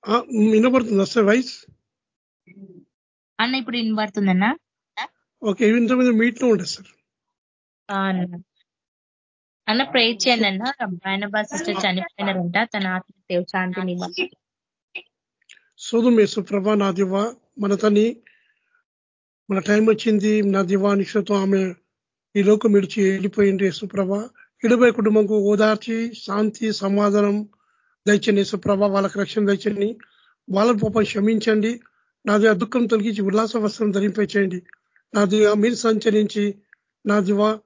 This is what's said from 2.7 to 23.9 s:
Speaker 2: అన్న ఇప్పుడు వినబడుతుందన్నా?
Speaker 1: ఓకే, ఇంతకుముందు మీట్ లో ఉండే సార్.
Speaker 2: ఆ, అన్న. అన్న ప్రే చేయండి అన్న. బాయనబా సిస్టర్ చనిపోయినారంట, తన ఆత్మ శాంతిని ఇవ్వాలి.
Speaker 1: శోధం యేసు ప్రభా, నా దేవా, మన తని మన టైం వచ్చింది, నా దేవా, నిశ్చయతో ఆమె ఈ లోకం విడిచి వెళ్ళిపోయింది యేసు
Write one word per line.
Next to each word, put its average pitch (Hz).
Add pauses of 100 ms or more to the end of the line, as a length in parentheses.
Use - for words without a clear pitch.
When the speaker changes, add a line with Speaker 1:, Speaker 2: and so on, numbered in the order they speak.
Speaker 2:
అన్న 247
ఇప్పుడు 240
వినబడుతుందన్నా? 214 (1000)
Speaker 1:
ఓకే, 196 (160)
ఇంతకుముందు 247
మీట్ 233
లో 254
ఉండే 175
సార్. - (1040)
Speaker 2:
ఆ, 196 (120)
అన్న. 180 (1300)
అన్న 233 (100)
ప్రే 247 (180)
చేయండి 226
అన్న. 190 (380)
బాయనబా 202
సిస్టర్ 190
చనిపోయినారంట, 185 (180)
తన 196 (120)
ఆత్మ - (100)
శాంతిని 185
ఇవ్వాలి. 180 (1600)
Speaker 1:
శోధం 233
యేసు 202 (100)
ప్రభా, 202 (120)
నా 196 (120)
దేవా, 196 (400)
మన 196 (100)
తని 214 (1400)
మన 190 (100)
టైం 208
వచ్చింది, 214 (240)
నా 196 (100)
దేవా, 196 (120)
నిశ్చయతో 202
ఆమె 196 (760)
ఈ -
లోకం 214
విడిచి 196 (120)
వెళ్ళిపోయింది 196
యేసు 180